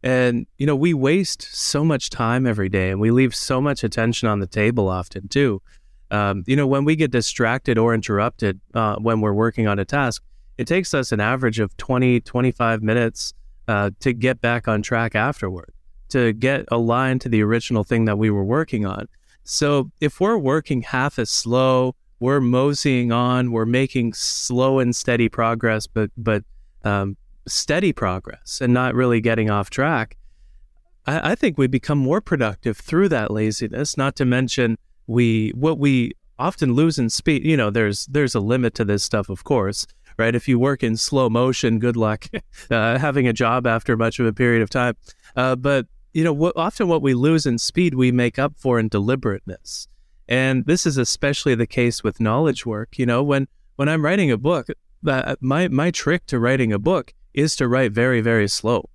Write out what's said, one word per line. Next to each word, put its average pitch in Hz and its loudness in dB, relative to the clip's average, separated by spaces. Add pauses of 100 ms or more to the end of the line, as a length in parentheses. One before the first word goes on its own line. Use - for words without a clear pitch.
And, 127 0 (100)
you 139 -2
know, 147 2
we 160 2
waste 151 0
so - -4
much 151 0
time 123 0
every 101 0
day 95 0
and 95 -4
we 110 4
leave 127 4
so 131 -2
much 143 -2
attention 117 -2
on 104 0
the 95 -4
table 107 0
often 92 -8
too. 127 0 (480)
Um, 101 -2
you 131 2
know, 143 2
when 139 0
we 160 4
get 151 0
distracted 120 0
or 117 4
interrupted, 107 -2 (140)
uh, 107 0
when 110 0
we're 107 0
working 110 0
on 101 0
a 95 -2
task, 139 -2 (360)
it 120 -4
takes 175 0
us 131 -2
an 104 0
average 117 0
of 104 -2
twenty, 127 2
twenty-five 120 0
minutes, 113 -2 (360)
uh, 101 0 (100)
to 135 0
get 123 -2
back 117 -2
on 107 0
track 113 -2
afterward, 107 -4 (380)
to 120 2
get 127 0
aligned 120 2
to 127 -8
the 110 4
original 113 0
thing 113 2
that 104 0
we 110 2
were 101 0
working 117 -2
on. 101 -8 (360)
So 143 0 (120)
if 147 -2
we're 214 2
working 139 0
half 131 -4
as 117 -4
slow, 127 0 (240)
we're 135 2
moseying 127 2
on, 123 0
we're 113 0
making 120 0
slow 131 0
and 120 0
steady 117 0
progress, 113 -2
but, 107 -2
but, 107 0 (400)
um, 98 -2 (320)
steady 170 0
progress - -6
and 123 2
not 127 2
really 120 2
getting 110 0
off 101 -2
track, 135 -2 (880)
I, 147 -2
I 214 0
think 196 0
we 135 4
become 135 0
more 139 0
productive 117 -4
through 185 0
that 113 0
laziness, 110 -2
not 135 -2
to 135 0
mention 123 0 (300)
we, 113 2
what 147 0
we 135 2 (260)
often 139 0
lose 156 2
in 120 0
speed, - -2
you 156 2
know, 110 2
there's, 104 0
there's 139 0
a 113 2
limit 117 0
to 113 0
this 101 0
stuff, 104 -4
of 95 -10
course, 101 -2 (320)
right? 117 2
If 117 -2
you 127 4
work 135 0
in 113 0
slow 131 0
motion, 117 0
good 120 0
luck, 110 -2 (220)
<laughs> - -10
uh, 117 0
having 135 0
a 117 2
job 120 0
after 113 0
much 113 0
of 123 2
a 110 0
period 120 2
of 104 -2
time. 123 -2 (400)
Uh, 127 0
but, 131 0 (260)
you 160 0
know, 165 2
what, 160 0
often 180 -2
what 165 2
we 135 2
lose 147 2
in 120 0
speed, 170 0
we 127 4
make 123 0
up 147 -2
for 123 0
in 110 0
deliberateness. 107 -4 (400)
And 131 0
this 170 2
is 143 0
especially 139 0
the 117 0
case 120 -2
with 104 -2
knowledge 123 0
work. 110 -8
You 127 0
know, 120 2
when, 139 0 (280)
when 143 0
I'm 160 0
writing 170 2
a 110 2
book, 143 -2 (380)
uh, 135 -2
my, 147 0
my 156 0
trick - -2
to 127 -2
writing 120 2
a 101 0
book 151 -2 (200)
is 151 0
to 131 0
write 123 2
very, 120 2
very 110 2
slow. 110 -2